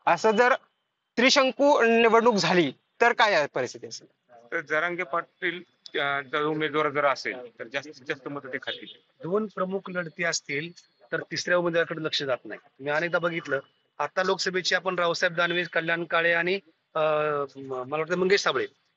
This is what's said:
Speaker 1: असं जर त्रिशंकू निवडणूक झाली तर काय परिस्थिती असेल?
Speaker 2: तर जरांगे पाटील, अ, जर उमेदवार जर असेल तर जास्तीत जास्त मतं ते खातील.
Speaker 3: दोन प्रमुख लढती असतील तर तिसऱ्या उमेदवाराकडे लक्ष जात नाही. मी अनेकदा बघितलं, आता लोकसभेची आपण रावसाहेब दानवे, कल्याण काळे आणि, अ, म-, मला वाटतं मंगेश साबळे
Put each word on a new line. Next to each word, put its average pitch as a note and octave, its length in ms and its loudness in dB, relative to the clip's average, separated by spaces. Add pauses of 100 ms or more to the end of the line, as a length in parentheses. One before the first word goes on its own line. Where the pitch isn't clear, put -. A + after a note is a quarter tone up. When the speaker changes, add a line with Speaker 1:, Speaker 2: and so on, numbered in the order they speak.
Speaker 1:
असं E3 240 4
जर B3 240 4 (640)
त्रिशंकू C4 640 4
निवडणूक A3+ 520 6
झाली E3+ 380 2 (280)
तर A#3+ 120 4
काय G3+ 420 4
परिस्थिती B2 320 -4
असेल? A#2 220 -16 (440)
Speaker 2:
तर E3 80 -4
जरांगे D#3+ 420 -4
पाटील, E3+ 600 -6 (380)
अ, C#3 200 -2
जर C#3 220 -4
उमेदवार D3+ 480 0
जर C#3+ 140 0
असेल B2 540 -2
तर B2 60 -12
जास्तीत C#3 420 -10
जास्त D3 220 -6
मतं C#3 200 -10
ते C3+ 140 -8
खातील. - 240 -10 (360)
Speaker 3:
दोन G3+ 240 -2
प्रमुख F#3 420 -6
लढती F3 360 -6
असतील D#3+ 480 -4 (400)
तर C#3 80 -4
तिसऱ्या F3 380 -2
उमेदवाराकडे E3 460 -2
लक्ष D3 180 -2
जात C3 220 -2
नाही. G2+ 160 -12 (200)
मी C#3 100 -6
अनेकदा E3 280 0
बघितलं, E3 420 -2 (380)
आता D3 240 -2
लोकसभेची F#3 520 0
आपण F3+ 240 0
रावसाहेब E3+ 380 0
दानवे, F3 280 0
कल्याण E3 400 -2
काळे E3 280 2
आणि, F3 280 0 (340)
अ, D#3+ 60 0
म-, C#3+ 840 -2
मला C#3+ 100 -6
वाटतं D#3+ 200 -2
मंगेश F#3+ 240 4
साबळे - 260 0 (300)